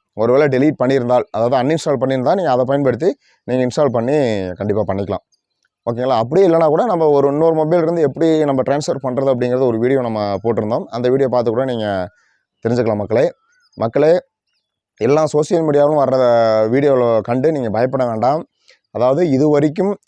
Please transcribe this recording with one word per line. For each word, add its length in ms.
ஒருவேளை 340
டெலீட் 360
பண்ணியிருந்தால், 480
அதாவது 320
அன்இன்ஸ்டால் 360
பண்ணியிருந்தா 340
நீங்க 180
அதை 140
பயன்படுத்தி 520
நீங்க 240
இன்ஸ்டால் 220
பண்ணி 640
கண்டிப்பா 340
பண்ணிக்கலாம். 580
ஓகேங்களா? 260
அப்படியே 300
இல்லைனா 200
கூட 180
நம்ம 240
ஒரு 180
இன்னொரு 260
மொபைல் 280
இருந்து 200
எப்படி 440
நம்ம 160
டிரான்ஸ்ஃபர் 420
பண்றது 280
அப்படிங்கிறது 340
ஒரு 140
வீடியோ 220
நம்ம 420
போட்டிருந்தோம். 400
அந்த 260
வீடியோ 200
பார்த்து 220
கூட 140
நீங்க 440
தெரிஞ்சுக்கலாம் 280
மக்களே. 360
மக்களே, 440
எல்லா 280
சோஷியல் 380
மீடியாவிலும் 400
வர்ற 680
வீடியோவில் 520
கண்டு 300
நீங்க 180
பயப்பட 360
வேண்டாம். 400
அதாவது 380
இது 200
வரைக்கும் 480